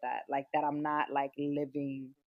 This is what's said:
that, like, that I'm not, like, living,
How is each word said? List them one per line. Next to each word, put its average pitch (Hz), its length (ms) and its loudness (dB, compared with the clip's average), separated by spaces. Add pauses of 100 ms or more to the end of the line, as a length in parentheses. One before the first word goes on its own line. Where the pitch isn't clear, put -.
that, 123 260 -4
like, 139 240 0
that 151 100 4
I'm 147 200 2
not, 151 280 2
like, 139 280 0
living, 139 760 -2 (220)